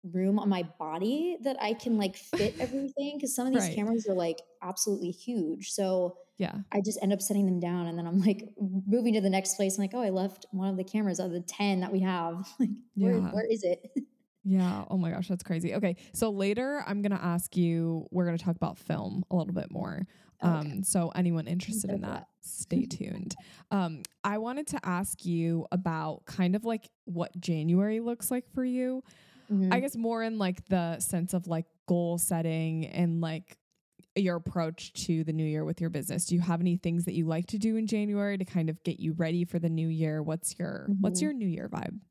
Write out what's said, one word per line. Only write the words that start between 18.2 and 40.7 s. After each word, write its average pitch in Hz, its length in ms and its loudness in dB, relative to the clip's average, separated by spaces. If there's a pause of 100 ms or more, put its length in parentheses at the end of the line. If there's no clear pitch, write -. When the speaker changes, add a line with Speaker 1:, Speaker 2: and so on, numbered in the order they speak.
Speaker 2:
gonna 170 140 2
talk 170 180 0
about - 220 -2
film - 520 -2
a 185 60 2
little 180 160 0
bit - 180 -4
more. - 360 -4 (360)
Speaker 1:
Oh, 175 140 6
okay. 147 180 -2
Speaker 2:
Um, 196 80 -2
so 175 280 0
anyone 170 360 2 (220)
Speaker 1:
I'm 220 60 -4
Speaker 2:
interested 196 160 -2
Speaker 1:
here - 20 0
Speaker 2:
in 196 80 -2
Speaker 1:
for - 60 -6
Speaker 2:
that, - 160 -6
Speaker 1:
that. - 100 -20
<laughs> - 80 -20
Speaker 2:
stay - 460 -2
tuned. - 500 -8 (340)
Um, 180 320 -2 (220)
I 202 140 0
wanted 254 300 -4
to 294 140 -4
ask 185 440 -2
you 165 440 0
about 160 540 -2
kind 185 320 2
of, 220 80 -2
like, 226 260 -4 (140)
what 170 340 -4
January 175 640 2
looks 240 300 -4
like 254 240 -2
for 254 100 0
you. 254 380 0 (480)
Speaker 1:
Mm-hmm. 190 220 4
Speaker 2:
I 247 80 4
guess 277 160 -2
more 226 260 0
in, 226 160 -2
like, 185 280 0
the 170 340 2
sense 180 340 0
of, 180 140 0
like, 165 180 -2 (200)
goal 170 320 2
setting 160 680 0
and, 170 340 2
like, 160 380 -6 (580)
your 185 200 2
approach 165 560 -4 (140)
to 160 180 2
the 156 100 -2
new 160 100 0
year 151 200 0
with 160 160 -4
your 165 100 0
business. 170 360 -4
Do 175 100 2
you 175 60 6
have 170 180 2
any 175 160 4
things 170 300 0
that 185 80 -2
you 165 120 2
like 165 220 0
to 220 100 -4
do 220 180 2
in 220 100 0
January 202 520 0
to 190 80 -2
kind 165 240 0
of 160 140 -6
get - 160 -2
you 160 140 0
ready 170 300 2
for 175 140 -2
the 165 120 2
new 160 180 2
year? 156 340 0
What's 160 360 -4
your, - 420 -2